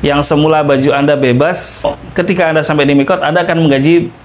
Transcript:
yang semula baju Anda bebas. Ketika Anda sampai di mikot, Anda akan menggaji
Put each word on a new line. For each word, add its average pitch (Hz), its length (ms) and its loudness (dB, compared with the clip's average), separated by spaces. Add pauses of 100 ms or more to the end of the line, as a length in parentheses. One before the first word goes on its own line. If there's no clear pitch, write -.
yang 143 180 0
semula 156 400 2
baju 139 320 2
Anda 143 240 0
bebas. 135 640 0 (320)
Ketika 170 400 -2
Anda 156 80 0
sampai 151 240 0
di 143 80 2
mikot, 139 240 0
Anda 170 240 0
akan 165 240 0
menggaji 156 480 2 (100)